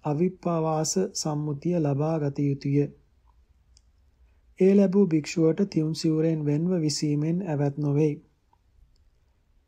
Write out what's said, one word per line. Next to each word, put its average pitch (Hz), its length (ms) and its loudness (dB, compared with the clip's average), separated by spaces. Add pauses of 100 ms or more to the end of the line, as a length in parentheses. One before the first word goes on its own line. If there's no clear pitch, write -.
අවිප්පවාස 160 920 -2 (180)
සම්මුතිය 151 640 -4
ලබා 151 400 0
ගත 143 200 -4
යුතුය. 143 500 0 (1700)
ඒ 185 100 6
ලැබූ 202 360 6
භික්ෂුවට 160 640 0
තියුන් 156 260 -2
සිවුරෙන් 160 480 0
වෙන්ව 147 340 0
විසීමෙන් 151 680 -2
ඇවැත් 147 360 -2
නොවේ. 147 360 0 (1500)